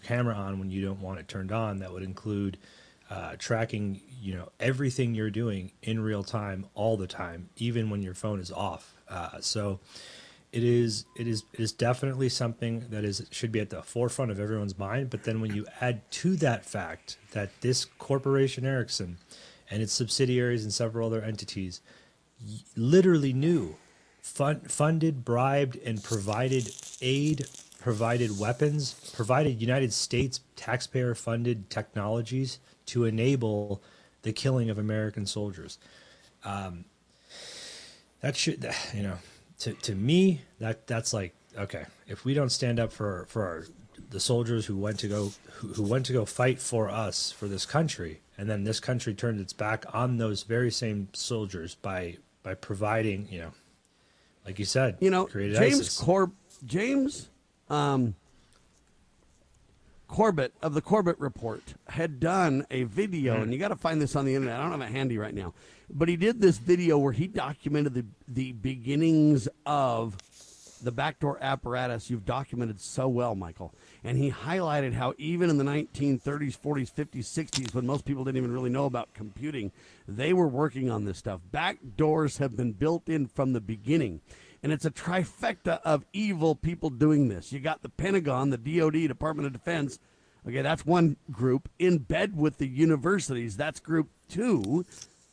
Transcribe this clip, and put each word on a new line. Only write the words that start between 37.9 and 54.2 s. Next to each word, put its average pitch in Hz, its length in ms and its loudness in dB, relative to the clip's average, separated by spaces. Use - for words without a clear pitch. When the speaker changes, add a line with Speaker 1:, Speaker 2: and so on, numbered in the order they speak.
Speaker 1:
that 135 140 -2
should, 135 300 -2
you 104 100 -4
know, 92 140 -4
to, 110 140 -6
to - 220 -6
me, 160 460 4
that, 110 260 -6
that's 117 280 -4
like, 95 200 -4
okay, 92 280 -8
if - 180 -12
we 131 80 2
don't 139 180 2
stand 120 280 0
up 113 120 0
for, 95 380 -6
for 113 140 -2
our, 82 220 -6
the 95 100 -8
soldiers 120 460 2
who 98 120 -4
went 104 220 -2
to 107 80 -4
go, 101 240 -2
who, 107 160 -12
who 107 140 -4
went 123 240 0
to 127 60 -2
go 113 120 2
fight 123 340 0
for 110 300 -2
us, 107 420 -4
for - 160 -8
this 98 180 -4
country, 92 560 -2
and 101 120 -4
then 104 140 -2
this 107 160 0
country 120 340 -2
turned 110 260 -2
its 92 140 -8
back 110 400 -4
on 123 240 0
those 107 260 0
very 120 280 2
same 104 420 -2
soldiers 95 600 -6
by, 92 420 -6
by 95 100 -6
providing, 104 800 -2
you 90 80 -8
know, 80 120 -10